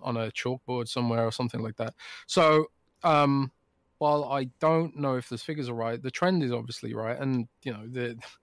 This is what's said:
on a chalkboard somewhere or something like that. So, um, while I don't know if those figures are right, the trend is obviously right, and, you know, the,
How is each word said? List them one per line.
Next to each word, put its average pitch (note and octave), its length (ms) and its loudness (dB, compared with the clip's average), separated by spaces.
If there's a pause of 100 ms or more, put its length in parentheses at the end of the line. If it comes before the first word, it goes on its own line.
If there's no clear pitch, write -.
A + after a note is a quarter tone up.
on A#2+ 140 -4
a A2+ 160 -4
chalkboard B2 560 -6
somewhere A#2 360 0
or A2+ 60 0
something A#2 300 -4
like A2 160 -6
that. A2 180 -6 (320)
So, D#3 440 6 (340)
um, C#3+ 480 4 (460)
while D3 260 2
I C#3 200 -2 (140)
don't D#3+ 380 2
know C#3 200 0
if B2 120 -6
those A#2 140 -8
figures D3 260 -6
are A#2+ 60 -6
right, A#2 280 -4
the C3 80 -6
trend F3+ 320 2
is B2 100 0
obviously A#2 420 -6
right, A2+ 240 -4
and, C3 280 0 (160)
you C3+ 100 -6
know, G#2+ 140 -12
the, A#2+ 320 -6 (240)